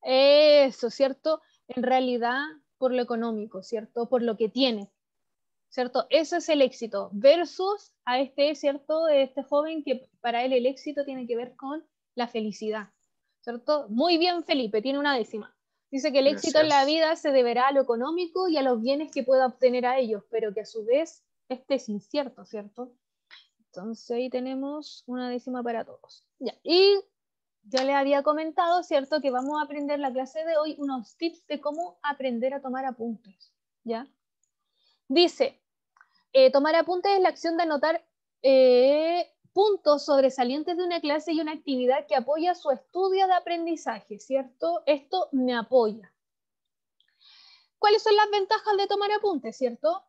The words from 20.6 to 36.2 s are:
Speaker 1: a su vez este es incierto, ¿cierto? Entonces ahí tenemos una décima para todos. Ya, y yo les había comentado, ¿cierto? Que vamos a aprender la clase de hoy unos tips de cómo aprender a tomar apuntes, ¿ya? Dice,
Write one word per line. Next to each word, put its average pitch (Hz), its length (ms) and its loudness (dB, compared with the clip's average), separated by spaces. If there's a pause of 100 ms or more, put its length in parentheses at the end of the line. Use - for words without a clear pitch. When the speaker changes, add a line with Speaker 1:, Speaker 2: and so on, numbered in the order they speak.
Speaker 1:
a 202 60 -12
su 220 180 -12
vez 285 400 -2 (240)
este 254 260 -6
es 262 140 -6
incierto, 214 560 -8
¿cierto? 220 480 -16 (760)
Entonces 220 440 -14
ahí 240 200 -4
tenemos 269 760 -8
una 247 240 -8
décima 247 320 -8
para 233 220 -6
todos. - 420 -20 (120)
Ya, 254 240 -8
y 381 320 4 (680)
yo 254 220 -2
les 277 100 0
había 277 280 2
comentado, 320 600 0
¿cierto? 302 400 -2
Que 277 80 0
vamos 262 280 -4
a 302 60 -2
aprender 285 340 -6
la 277 140 -4
clase 262 320 -6
de 330 140 -2
hoy 302 200 -2
unos 269 380 -8
tips 330 300 -8
de 294 140 -8
cómo 320 420 -8
aprender 262 500 -4
a 277 80 -8
tomar 262 240 -8
apuntes, 233 720 -12 (300)
¿ya? 233 220 -8 (1000)
Dice, - 560 0 (720)